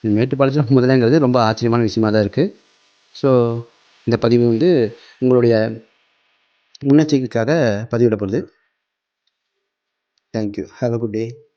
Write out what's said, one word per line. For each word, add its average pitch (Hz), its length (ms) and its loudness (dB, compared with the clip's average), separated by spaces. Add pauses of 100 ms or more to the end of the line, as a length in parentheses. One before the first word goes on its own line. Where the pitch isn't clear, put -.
மேட்டுப்பாளையத்துல 135 640 0
முதலைங்கிறது 127 480 4
ரொம்ப 127 240 2
ஆச்சரியமான 117 400 0
விஷயமா 110 300 0
தான் 107 80 2
இருக்கு. 135 360 -2 (560)
So, 120 480 0 (440)
இந்த 117 160 0
பதிவு 120 280 2
வந்து 117 480 0 (220)
உங்களுடைய 117 640 0 (1040)
முன்னெச்சரிக்கைக்காக 139 920 0 (140)
பதிவிடப்படுது. 110 540 -2 (1900)
Thank 107 200 -4
you. 98 100 -10 (140)
Have 120 120 -2
a 120 60 -4
good 113 140 -6
day. 113 440 -10